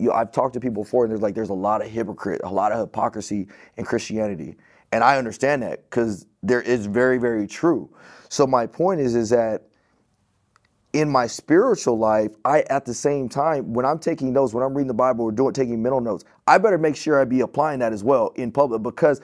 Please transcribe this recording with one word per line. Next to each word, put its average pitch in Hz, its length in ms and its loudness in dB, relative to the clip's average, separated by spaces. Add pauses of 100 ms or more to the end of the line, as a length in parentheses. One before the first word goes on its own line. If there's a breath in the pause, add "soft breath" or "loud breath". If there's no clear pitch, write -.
you, 113 100 0
I've 113 220 0
talked 131 220 0
to 123 60 -8
people 113 220 -6
before, 123 220 0
and 110 80 -2
there's, 107 100 -4
like, 101 140 -2
there's 107 140 -4
a 101 40 -4
lot 101 260 0
of - 80 -8
hypocrite, 107 540 -6
a 90 100 -8
lot 101 200 0
of 113 80 -2
hypocrisy 107 640 -6 (300 loud breath)
in 113 80 -10
Christianity. 107 720 -6 (340 soft breath)
And 113 140 2
I 135 140 6
understand 131 440 -2
that 85 280 -10
'cause 113 360 -2 (160)
there 120 200 0
is 113 240 0
very, 127 320 2
very 117 280 -2
true. 151 420 -2 (420 loud breath)
So 143 180 2
my 123 180 2
point 175 340 -2
is, 123 140 0
is 113 160 0
that 113 340 0 (1300)
in 151 180 0
my 127 160 2
spiritual 165 720 2
life, 107 320 2 (140)
I, 143 260 4
at 139 160 -2
the 123 80 -6
same 139 340 -2
time, 139 460 -2
when 123 100 0
I'm 151 140 0
taking 143 340 -2
notes, 131 220 2
when 123 100 0
I'm 135 100 -2
reading 139 140 -2
the 123 60 -4
Bible 120 320 0
or 110 60 -2
doing, 123 200 2
taking 117 300 -2
mental 131 180 0
notes, 110 240 -6 (220 soft breath)
I 151 100 8
better 190 220 4
make 156 180 0
sure 147 240 2
I 135 40 4
be 127 160 0
applying 139 400 -2
that 113 120 0
as 104 100 -6
well 120 340 2
in 123 140 -4
public 117 320 0
because 131 420 0